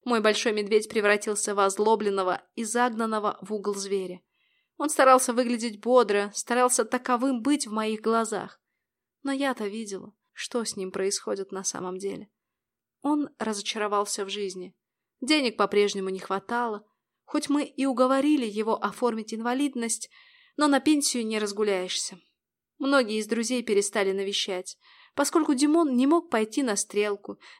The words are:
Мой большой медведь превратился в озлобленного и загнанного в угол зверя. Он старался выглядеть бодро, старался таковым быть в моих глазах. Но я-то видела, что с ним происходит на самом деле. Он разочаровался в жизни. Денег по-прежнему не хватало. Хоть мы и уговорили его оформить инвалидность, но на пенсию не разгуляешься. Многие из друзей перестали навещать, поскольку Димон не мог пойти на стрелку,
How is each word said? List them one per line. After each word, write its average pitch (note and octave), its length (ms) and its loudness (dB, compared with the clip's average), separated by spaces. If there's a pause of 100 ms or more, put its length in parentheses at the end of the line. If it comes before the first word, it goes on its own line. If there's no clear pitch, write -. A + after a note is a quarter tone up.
Мой A#3+ 160 2
большой G#3+ 320 4
медведь G#3+ 360 2
превратился G#3 680 0
в G3+ 60 2
озлобленного G3 840 2 (120)
и A#3 100 -6
загнанного A3 760 -2
в G3 120 -12
угол G3+ 220 -4
зверя. F#3+ 460 -6 (580)
Он C#4+ 120 -2
старался C4 420 6
выглядеть A#3 480 -2
бодро, G#3 540 2
старался B3 500 0
таковым B3 580 -2
быть C#4+ 240 0
в G#3 60 -12
моих A3 280 -4
глазах. A3 600 -2 (640)
Но C#4 100 -4
я-то C4+ 340 -2
видела, G3+ 460 -10 (200)
что - 320 -6
с - 120 -8
ним F#3 140 -6
происходит G3 640 -4
на F#3+ 100 -8
самом F#3 360 -6
деле. G3 300 -8 (760)
Он D4 260 0 (100)
разочаровался G#3 840 -2
в F#3+ 60 -10
жизни. F#3 440 -8 (460)
Денег C4 360 0
по-прежнему G3+ 520 2
не F#3+ 120 -8
хватало. G#3+ 640 -4 (400)
Хоть - 240 -4
мы C#4+ 160 2
и - 220 -4
уговорили C4+ 600 4
его G#3+ 360 -2
оформить A3 520 -2
инвалидность, A#3+ 760 -2 (460)
но D4 100 2
на C#4 140 6
пенсию C#4 460 2
не A3 120 -2
разгуляешься. G3+ 800 -2 (600)
Многие C4 400 2
из G#3+ 80 -2
друзей A#3 360 -2
перестали G3+ 500 0
навещать, G3 680 -4 (400)
поскольку D4+ 360 2
Димон D4 420 4
не C4 100 4
мог E4 240 2
пойти A3 320 0
на A3 140 0
стрелку, G3+ 640 -2 (180)